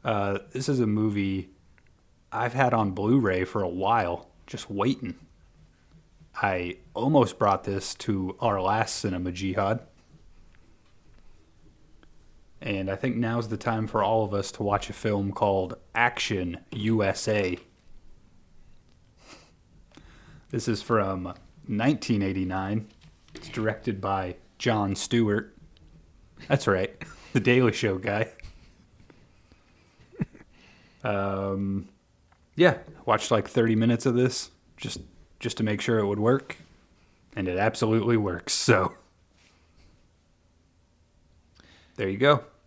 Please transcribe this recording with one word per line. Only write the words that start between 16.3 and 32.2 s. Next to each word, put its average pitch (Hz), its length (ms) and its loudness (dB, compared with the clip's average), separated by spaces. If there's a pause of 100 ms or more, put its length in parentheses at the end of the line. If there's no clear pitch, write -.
U 110 320 0
S 95 260 0
A. 95 280 0 (3000)
This 120 180 -4
is 110 140 -2
from 95 520 -2 (360)
nineteen 113 520 0
eighty-nine. 95 680 -2 (460)
It's - 140 -18
directed 107 540 -4
by 95 340 -4 (220)
Jon 104 380 0
Stewart. 110 600 0 (960)
That's 139 180 2
right, 95 340 0 (160)
<laughs> - 160 -20
The 123 60 -2
Daily 120 320 6
Show 98 260 -2
guy. 104 320 -2 (2750)
Um, 98 840 -2 (720)